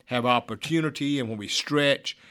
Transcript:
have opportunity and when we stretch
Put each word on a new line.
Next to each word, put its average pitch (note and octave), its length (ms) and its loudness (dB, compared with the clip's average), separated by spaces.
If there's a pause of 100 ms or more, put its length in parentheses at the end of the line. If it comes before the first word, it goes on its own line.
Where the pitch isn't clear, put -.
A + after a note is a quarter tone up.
have B2 200 0
opportunity C#3+ 960 0
and A#2 80 -4
when A2+ 100 -6
we G2+ 80 -8
stretch C#3+ 680 0 (140)